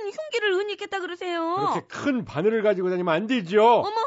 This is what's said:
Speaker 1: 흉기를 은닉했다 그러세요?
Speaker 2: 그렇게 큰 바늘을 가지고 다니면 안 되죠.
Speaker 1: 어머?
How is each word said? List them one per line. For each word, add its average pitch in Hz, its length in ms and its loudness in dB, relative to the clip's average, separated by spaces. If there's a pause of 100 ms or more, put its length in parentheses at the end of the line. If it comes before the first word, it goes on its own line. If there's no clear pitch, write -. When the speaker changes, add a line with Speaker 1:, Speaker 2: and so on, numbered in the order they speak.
Speaker 1:
흉기를 466 440 -4
은닉했다 403 460 -4
그러세요? 349 560 -4 (180)
Speaker 2:
그렇게 180 140 -2
큰 240 380 -4
바늘을 202 380 0
가지고 190 260 2
다니면 180 240 0
안 214 140 0
되죠. 214 360 2
Speaker 1:
어머? 240 320 6 (120)